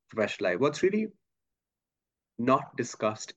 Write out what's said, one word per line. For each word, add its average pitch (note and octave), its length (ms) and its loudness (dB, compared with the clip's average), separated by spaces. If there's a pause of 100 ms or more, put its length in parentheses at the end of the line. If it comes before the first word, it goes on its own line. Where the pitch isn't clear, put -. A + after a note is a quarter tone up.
professional G2 400 0
life. F2+ 100 0
What's D3 220 2
really G#3+ 260 2 (1300)
not C3 360 0
discussed - 600 -4